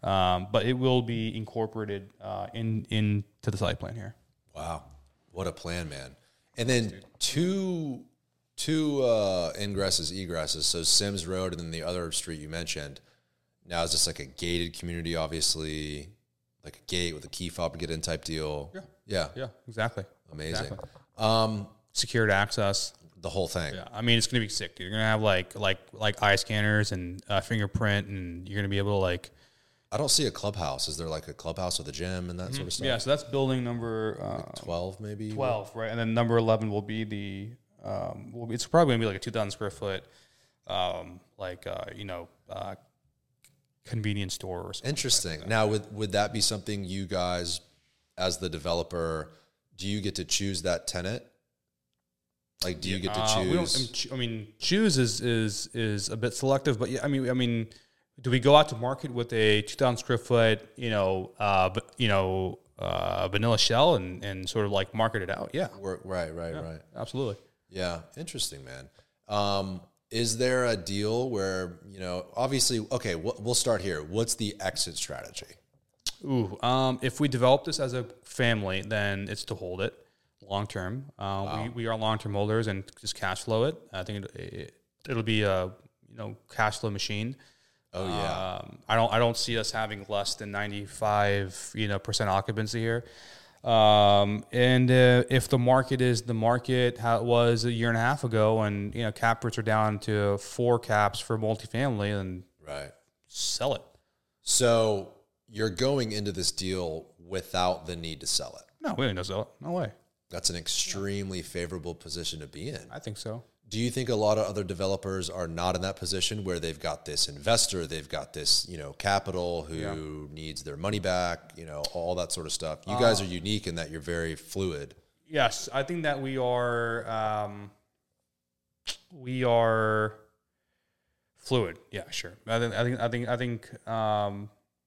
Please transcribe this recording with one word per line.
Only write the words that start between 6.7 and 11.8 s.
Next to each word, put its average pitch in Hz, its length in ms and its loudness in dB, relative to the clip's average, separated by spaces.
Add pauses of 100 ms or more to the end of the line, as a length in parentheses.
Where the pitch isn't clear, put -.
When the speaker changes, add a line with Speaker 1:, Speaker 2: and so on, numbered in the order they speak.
Speaker 1:
Thanks, 98 140 -16
dude. - 160 -14
Speaker 2:
two, 175 840 -2 (520)
two, 151 480 0
uh, 98 480 4
ingresses, 95 600 0
egresses. 82 500 -4
So 82 200 0
Sims 98 440 2
Road 92 260 -2
and 82 80 -8
then 82 100 -8
the 80 120 -6